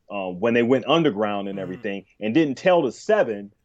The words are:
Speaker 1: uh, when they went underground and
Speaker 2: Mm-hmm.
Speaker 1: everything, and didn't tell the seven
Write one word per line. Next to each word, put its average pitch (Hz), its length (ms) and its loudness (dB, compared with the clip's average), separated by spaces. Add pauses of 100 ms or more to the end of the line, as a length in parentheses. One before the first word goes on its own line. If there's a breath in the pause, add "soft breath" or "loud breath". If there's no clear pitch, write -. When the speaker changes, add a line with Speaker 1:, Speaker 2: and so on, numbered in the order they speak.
(100)
Speaker 1:
uh, 98 180 -6
when 98 260 0
they 120 80 4
went 120 240 2
underground 107 640 0
and 98 100 -8
Speaker 2:
Mm-hmm. 95 40 -6
Speaker 1:
everything, 92 420 -8 (160)
and 107 120 -2
didn't 147 240 2
tell 180 260 2
the 117 100 -2
seven 113 600 -2 (120)